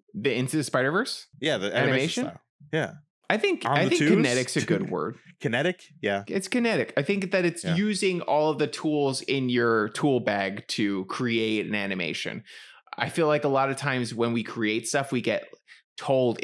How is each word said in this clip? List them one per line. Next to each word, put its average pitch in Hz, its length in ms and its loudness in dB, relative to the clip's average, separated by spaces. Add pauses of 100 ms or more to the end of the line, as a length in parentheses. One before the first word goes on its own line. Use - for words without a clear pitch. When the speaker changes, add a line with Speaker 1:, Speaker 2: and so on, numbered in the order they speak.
(140)
Speaker 1:
the 113 200 0
Into 131 240 0
the 151 60 2
Spider-Verse 147 640 0 (140)
Speaker 2:
Yeah, 139 160 0
the 95 180 -2
animation - 140 4
Speaker 1:
animation? 165 360 0
Speaker 2:
style. - 160 -12 (300)
Yeah. 151 220 -2 (360)
Speaker 1:
I 202 80 2
think, 381 280 0
Speaker 2:
On 120 60 0
Speaker 1:
I 143 140 4
Speaker 2:
the - 40 2
Speaker 1:
think 339 100 4
Speaker 2:
tubes? 151 120 4
Speaker 1:
kinetic's 127 460 2
a 143 80 4
good 98 240 0
Speaker 2:
<laughs> - 20 -10
Speaker 1:
word. 85 240 -4 (240)
Speaker 2:
Kinetic? 139 420 -2 (200)
Yeah. 101 260 0
Speaker 1:
It's 196 200 -4
kinetic. 233 500 0
I 143 60 4
think 196 280 -2
that 185 140 2
it's 170 180 -2
Speaker 2:
Yeah. - 120 0
Speaker 1:
using 190 460 0
all 151 300 2
of 143 80 -4
the 151 80 2
tools 147 540 0
in 131 280 0
your 117 400 4
tool 135 300 2
bag 101 500 -2
to 101 360 -2
create 110 600 0
an - 80 -4
animation. 95 720 -4 (540)
I - 120 -2
feel 165 180 0
like 147 160 2
a 151 60 0
lot 135 200 2
of 131 80 -4
times 127 360 -2
when 117 200 0
we 117 100 -2
create 113 440 -2
stuff, 139 240 -2
we 127 100 0
get 107 240 -2 (520)
told 127 460 2